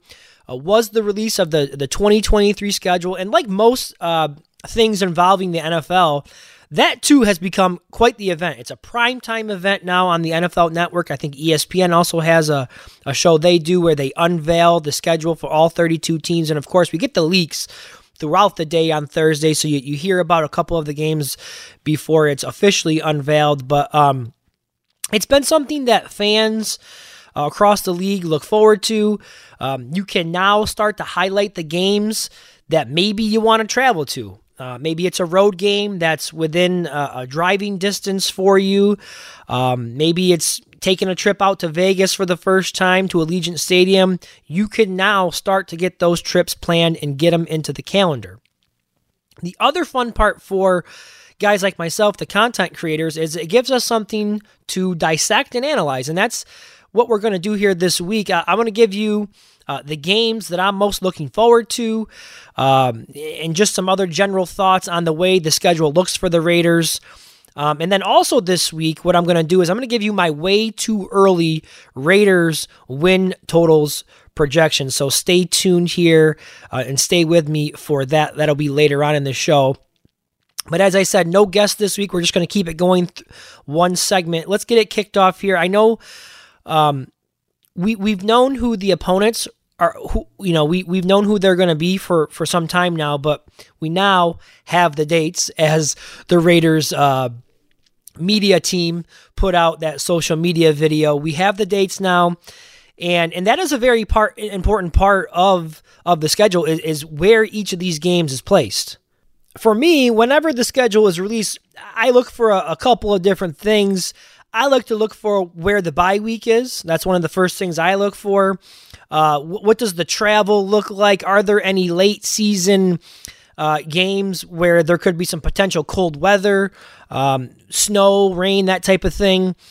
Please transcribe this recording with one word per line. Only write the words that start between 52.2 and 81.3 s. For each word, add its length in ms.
content 500
creators, 400
is 180
it 140
gives 240
us 120
something 560
to 260
dissect 640
and 80
analyze. 440
And 100
that's 260
what 160
we're 100
gonna 220
do 140
here 200
this 260
week. 300
I, 160
I'm 100
gonna 140
give 240
you, 340
uh, 180
the 120
games 500
that 140
I'm 160
most 260
looking 260
forward 420
to, 360
um, 520
and 400
just 180
some 140
other 180
general 400
thoughts 400
on 160
the 100
way 280
the 100
schedule 420
looks 240
for 120
the 120
Raiders. 600
Um, 240
and 100
then 120
also 380
this 320
week, 320
what 120
I'm 80
gonna 180
do 180
is 80
I'm 80
gonna 120
give 140
you 100
my 180
way 400
too 400
early 540
Raiders 760
win 480
totals 560
projection. 540
So 200
stay 340
tuned 440
here, 500
uh, 160
and 140
stay 240
with 240
me 240
for 340
that. 300
That'll 180
be 140
later 340
on 140
in 80
the 80
show. 440
But 100
as 140
I 80
said, 240
no 200